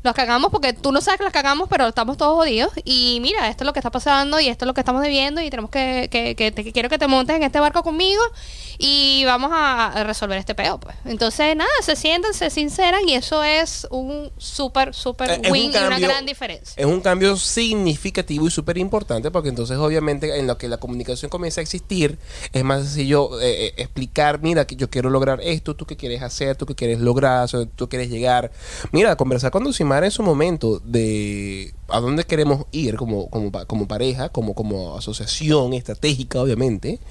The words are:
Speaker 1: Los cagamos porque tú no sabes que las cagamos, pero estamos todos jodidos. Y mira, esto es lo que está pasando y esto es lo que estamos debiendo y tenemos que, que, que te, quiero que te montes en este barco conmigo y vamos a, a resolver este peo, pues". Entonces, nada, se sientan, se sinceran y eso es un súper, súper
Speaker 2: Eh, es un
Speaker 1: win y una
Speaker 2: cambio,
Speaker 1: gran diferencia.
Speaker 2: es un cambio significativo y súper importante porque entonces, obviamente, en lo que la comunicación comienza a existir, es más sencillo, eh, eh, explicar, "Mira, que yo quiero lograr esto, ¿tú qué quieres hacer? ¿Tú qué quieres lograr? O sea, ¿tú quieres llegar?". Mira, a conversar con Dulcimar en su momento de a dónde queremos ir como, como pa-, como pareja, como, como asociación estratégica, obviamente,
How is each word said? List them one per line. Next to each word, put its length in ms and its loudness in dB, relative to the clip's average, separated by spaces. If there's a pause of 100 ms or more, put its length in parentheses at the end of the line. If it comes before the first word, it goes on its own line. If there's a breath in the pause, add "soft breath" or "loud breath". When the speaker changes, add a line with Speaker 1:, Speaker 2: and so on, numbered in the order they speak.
Speaker 1:
Los 100 2
cagamos 380 2
porque 220 2
tú 180 0
no 80 4
sabes 200 2
que 40 -2
las 80 0
cagamos, 380 2
pero 180 4
estamos 300 -2
todos 180 4
jodidos. 360 4 (120)
Y 380 0
mira, 260 0
esto 160 -6
es 20 -4
lo 60 0
que 80 -4
está 100 -4
pasando 520 2
y 80 2
esto 160 -4
es 20 0
lo 60 0
que 80 0
estamos 200 0
debiendo 380 0
y 100 -4
tenemos 220 -8
que, 400 -2
que, 240 -2
que 160 0
te, 220 -8
quiero 160 0
que 80 0
te 100 2
montes 300 4
en 60 2
este 180 2
barco 220 2
conmigo 380 2 (580 loud breath)
y 460 4
vamos 280 2
a, 340 2
a 160 -2
resolver 340 -4
este 180 -6
peo, 240 -2
pues". 160 -14 (100)
Entonces, 500 2
nada, 140 2 (140)
se 120 2
sientan, 380 0
se 160 -2
sinceran 580 2
y 60 4
eso 320 0
es 460 0
un 460 -6
súper, 560 -2
súper 380 -4
Speaker 2:
Eh, 100 0
es 60 0
un 60 4
Speaker 1:
win 180 2
y 60 2
una 120 4
Speaker 2:
cambio, 200 2
Speaker 1:
gran 160 0
diferencia. 500 -10
Speaker 2:
es 100 0
un 140 2
cambio 380 4
significativo 1120 0
y 40 2
súper 260 -2
importante 540 0
porque 180 0
entonces, 280 -2
obviamente, 600 0
en 100 0
lo 100 0
que 100 -8
la 100 -4
comunicación 520 -6
comienza 320 -4
a 20 -6
existir, 560 -2 (320 loud breath)
es 140 0
más 180 2
sencillo, 560 2
eh, 280 2
eh, 100 -8
explicar, 640 0
"Mira, 260 2
que 80 -10
yo 140 -2
quiero 200 0
lograr 320 2
esto, 360 -4
¿tú 80 -12
qué 100 -10
quieres 280 -8
hacer? 340 -2
¿Tú 80 -6
qué 100 -6
quieres 240 0
lograr? 460 4
O 20 0
sea, 180 -2
¿tú 220 -8
quieres 220 -6
llegar?". 420 2 (400 loud breath)
Mira, 220 6
a 40 0
conversar 340 2
con 120 2
Dulcimar 400 2
en 80 2
su 120 -2
momento 600 2
de 880 -2 (160)
a 100 0
dónde 260 0
queremos 460 2
ir 260 -2
como, 320 -4
como 220 -4
pa-, 140 -8
como 220 -2
pareja, 420 -2
como, 240 -2
como 440 -4
asociación 760 0
estratégica, 680 -2
obviamente, 580 0 (120)